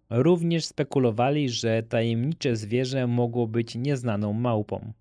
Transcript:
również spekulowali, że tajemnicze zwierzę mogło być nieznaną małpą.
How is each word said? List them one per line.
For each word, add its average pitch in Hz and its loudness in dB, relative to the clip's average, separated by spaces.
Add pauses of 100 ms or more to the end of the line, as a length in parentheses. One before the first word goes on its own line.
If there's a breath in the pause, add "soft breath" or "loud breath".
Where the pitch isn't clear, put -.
również 170 2
spekulowali, 135 0
że 113 0
tajemnicze 117 0
zwierzę 123 -2
mogło 120 0
być 117 -2
nieznaną 120 -2
małpą. 110 -2